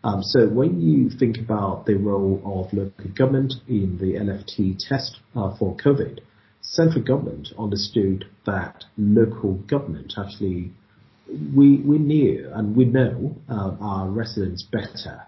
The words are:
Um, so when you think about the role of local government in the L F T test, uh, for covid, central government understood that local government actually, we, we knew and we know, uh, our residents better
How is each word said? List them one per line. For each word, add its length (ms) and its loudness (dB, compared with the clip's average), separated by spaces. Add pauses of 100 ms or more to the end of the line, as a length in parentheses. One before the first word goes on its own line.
Um, 180 -2
so 280 4
when 320 0
you 280 4
think 280 0
about 480 -4
the 100 2
role 480 0
of 300 -6
local 380 -6
government 420 0 (120)
in 320 -2
the 200 -2
L 120 -2
F 160 -8
T 320 -2
test, 440 -6 (160)
uh, 200 -4
for 200 -2
covid, 420 0 (400)
central 420 0
government 460 -2 (100)
understood 680 -2 (200)
that 380 -6 (140)
local 560 2
government 640 -6
actually, 560 -6 (840)
we, 220 10
we 200 2
knew 560 2
and 220 -2
we 80 8
know, 520 2 (140)
uh, 300 -4
our 300 -4
residents 540 -6
better 640 -10